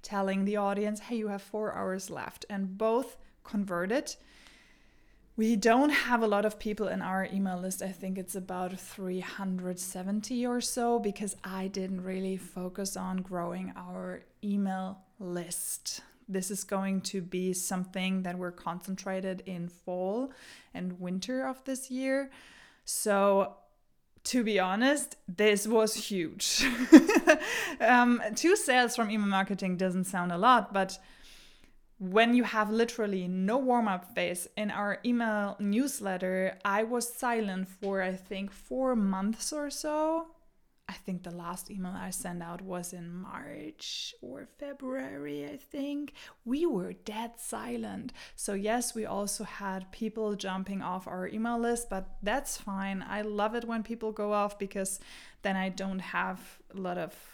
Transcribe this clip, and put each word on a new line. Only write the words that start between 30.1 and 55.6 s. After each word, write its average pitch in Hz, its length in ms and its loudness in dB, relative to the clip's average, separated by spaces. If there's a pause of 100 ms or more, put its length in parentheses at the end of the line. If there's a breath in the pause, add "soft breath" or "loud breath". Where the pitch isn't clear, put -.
a 170 60 -2
lot, 220 360 6
but 190 240 0 (1000 loud breath)
when 220 360 6
you 247 80 6
have 214 260 2
literally 214 580 0
no 185 300 0
warm-up 233 560 0
phase. 180 420 -2
In 208 140 -2
our 202 340 -2
email 220 560 0
newsletter, 196 1040 0
I 202 200 2
was 240 280 -2
silent 208 560 -2
for, 196 340 -4
I 185 120 -2
think, 190 380 -8
four 254 440 -2
months 202 560 -2
or 294 180 -4
so. 311 580 -2 (600)
I 185 40 -10
think 180 300 -8
the 175 80 -10
last 175 380 -10
email 185 240 -6
I 190 180 -8
sent 175 300 -6
out 170 200 -10
was 180 320 -6
in 170 200 -12
March 302 1080 -10
or 269 260 -12 (100)
February, 285 880 -6
I 285 120 -12
think. 285 560 -6 (320 loud breath)
We 277 200 0
were 185 280 0
dead 226 440 -8
silent. 220 760 -8 (220 loud breath)
So - 180 -4
yes, 214 420 0
we 220 100 -4
also 202 380 -4
had 190 480 -8
people 220 440 -2
jumping 190 460 -4
off 185 240 -4
our 185 220 -6
email 233 320 -2
list, 233 300 0
but 190 340 -6
that's 254 340 -2
fine. 196 480 -4
I 202 160 -4
love 214 320 0
it 240 120 -4
when 226 180 -4
people 220 300 -6
go 208 180 -2
off 208 260 0
because 196 440 -4 (400 loud breath)
then 196 160 0
I 190 120 0